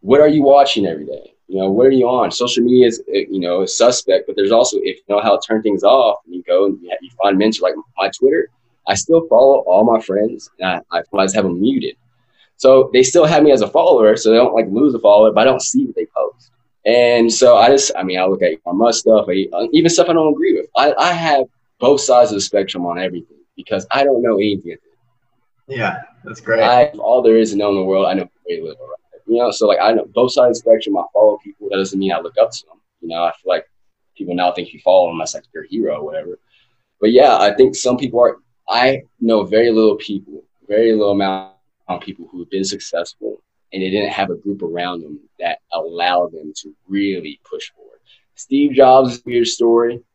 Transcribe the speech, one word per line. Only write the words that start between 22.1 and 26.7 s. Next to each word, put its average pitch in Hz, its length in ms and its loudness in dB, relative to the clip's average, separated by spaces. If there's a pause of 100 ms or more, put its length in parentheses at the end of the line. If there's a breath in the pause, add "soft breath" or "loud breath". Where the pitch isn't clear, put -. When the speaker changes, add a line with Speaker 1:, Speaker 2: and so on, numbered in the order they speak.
Speaker 1:
of - 20 -4
the 101 60 -4
spectrum 95 440 -4
on 87 140 -6
everything 90 380 -10 (180)
because 92 380 -8
I 135 100 0
don't 131 200 0
know 113 160 0
anything. 98 380 -4 (920)
Speaker 2:
Yeah, 113 340 -8 (220)
that's 110 160 -18
great. 113 240 0
Speaker 1:
I, 123 220 4 (120)